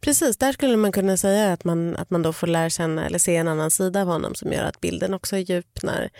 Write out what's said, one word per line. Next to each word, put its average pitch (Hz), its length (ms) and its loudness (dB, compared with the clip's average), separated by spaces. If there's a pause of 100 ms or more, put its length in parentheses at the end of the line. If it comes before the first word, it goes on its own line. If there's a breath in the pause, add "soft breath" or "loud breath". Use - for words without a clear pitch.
Precis, 285 360 2
där 269 160 2
skulle 254 240 2
man 214 140 4
kunna 190 260 2
säga 202 360 2
att - 100 -6
man, 170 320 0
att - 140 -8
man 170 120 0
då 160 120 0
får 170 140 -4
lära 165 220 2
känna 160 360 -2
eller 170 140 -4
se 175 160 2
en 165 120 2
annan 156 240 0
sida 190 300 0
av 185 60 0
honom 165 280 -2
som - 160 -6
gör - 120 -2
att - 180 -6
bilden 185 320 -2
också 190 240 -4
djupnar. - 720 -4 (100)